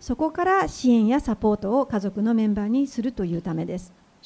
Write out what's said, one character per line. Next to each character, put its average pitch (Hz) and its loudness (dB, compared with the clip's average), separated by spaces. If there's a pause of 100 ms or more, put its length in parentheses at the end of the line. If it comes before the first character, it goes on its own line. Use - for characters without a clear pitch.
そ - -6
こ 311 0
か 349 -2
ら 370 2
支 - 0
援 226 6
や 269 2
サ 220 -2
ポ 214 2
ー - -4
ト 208 0
を 269 2
家 220 -2
族 202 -4
の 226 2
メ 220 2
ン 208 2
バ 202 -4
ー 208 -4
に 269 0
す 240 -6
る 247 -2
と 208 -4
い 170 -2
う 170 -6
た 175 -6
め 165 -4
で 180 -6
す。 - -16 (340)